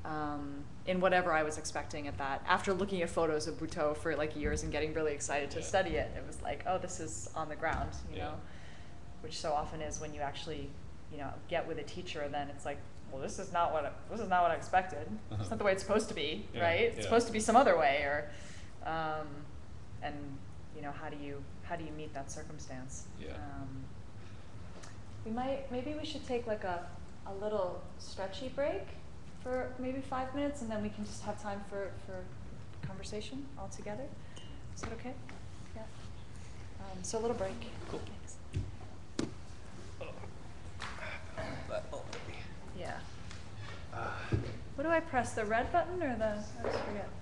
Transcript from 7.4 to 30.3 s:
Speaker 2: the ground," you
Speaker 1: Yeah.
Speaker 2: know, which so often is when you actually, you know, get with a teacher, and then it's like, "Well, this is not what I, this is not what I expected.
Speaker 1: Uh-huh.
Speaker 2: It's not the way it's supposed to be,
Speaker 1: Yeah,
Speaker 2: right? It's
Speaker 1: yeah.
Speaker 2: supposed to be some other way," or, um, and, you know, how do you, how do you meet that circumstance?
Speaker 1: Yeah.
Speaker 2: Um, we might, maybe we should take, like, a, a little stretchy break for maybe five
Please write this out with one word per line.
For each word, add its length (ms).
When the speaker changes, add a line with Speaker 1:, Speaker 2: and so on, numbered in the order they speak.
Speaker 2:
the 80
ground," 360
you 80
Speaker 1:
Yeah. 120
Speaker 2:
know, 40
which 180
so 140
often 280
is 200
when 140
you 60
actually, 480
you 80
know, 120
get 200
with 100
a 60
teacher, 380
and 120
then 160
it's 160
like, 140
"Well, 100
this 160
is 160
not 180
what 140
I, 60
this 100
is 100
not 120
what 100
I 40
expected. 520
Speaker 1:
Uh-huh. 100
Speaker 2:
It's 100
not 80
the 60
way 80
it's 100
supposed 240
to 80
be, 380
Speaker 1:
Yeah, 100
Speaker 2:
right? 180
It's 160
Speaker 1:
yeah. 60
Speaker 2:
supposed 240
to 60
be 60
some 160
other 220
way," 260
or, 280
um, 420
and, 140
you 60
know, 100
how 180
do 80
you, 260
how 120
do 80
you 80
meet 240
that 160
circumstance? 760
Speaker 1:
Yeah. 140
Speaker 2:
Um, 500
we 60
might, 400
maybe 220
we 120
should 200
take, 220
like, 160
a, 240
a 60
little 500
stretchy 500
break 380
for 360
maybe 220
five 340